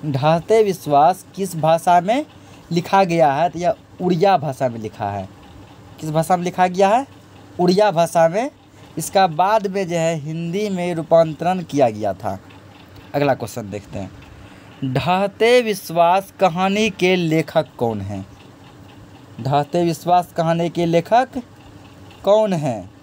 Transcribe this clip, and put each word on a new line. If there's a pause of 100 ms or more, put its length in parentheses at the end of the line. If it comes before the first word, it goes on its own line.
ढहते
विश्वास (100)
किस
भाषा
में (460)
लिखा
गया
है?
तो
यह (260)
उड़िया
भाषा
में
लिखा
है। (720)
किस
भाषा
में
लिखा
गया
है? (540)
उड़िया
भाषा
में। (480)
इसका
बाद
में
जो
है
हिंदी
में
रूपांतरण
किया
गया
था। (760)
अगला
question
देखते
हैं, (840)
ढहते
विश्वास
कहानी
के
लेखक (120)
कौन
हैं? (1120)
ढहते
विश्वास
कहानी
के
लेखक (960)
कौन
हैं? (120)